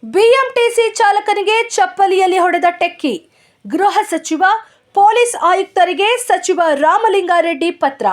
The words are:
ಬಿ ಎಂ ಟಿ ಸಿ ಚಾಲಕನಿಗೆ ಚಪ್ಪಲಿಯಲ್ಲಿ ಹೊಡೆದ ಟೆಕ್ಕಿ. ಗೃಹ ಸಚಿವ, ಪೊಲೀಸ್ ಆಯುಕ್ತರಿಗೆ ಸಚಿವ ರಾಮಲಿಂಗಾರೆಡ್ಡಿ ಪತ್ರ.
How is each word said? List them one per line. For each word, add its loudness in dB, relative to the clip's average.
ಬಿ 0
ಎಂ -2
ಟಿ 2
ಸಿ 2
ಚಾಲಕನಿಗೆ 0
ಚಪ್ಪಲಿಯಲ್ಲಿ 0
ಹೊಡೆದ 0
ಟೆಕ್ಕಿ. -4
ಗೃಹ -2
ಸಚಿವ, -4
ಪೊಲೀಸ್ 2
ಆಯುಕ್ತರಿಗೆ 0
ಸಚಿವ -2
ರಾಮಲಿಂಗಾರೆಡ್ಡಿ 0
ಪತ್ರ. -4